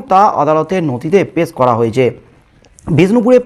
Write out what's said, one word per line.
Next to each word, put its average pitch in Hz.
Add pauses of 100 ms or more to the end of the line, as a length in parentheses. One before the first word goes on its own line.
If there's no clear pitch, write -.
(120)
তা 190 (200)
আদালতের 156
নথিতে 151 (160)
পেশ 165 (100)
করা 123
হয়েছে। 117 (840)
বিষ্ণুপুরে 202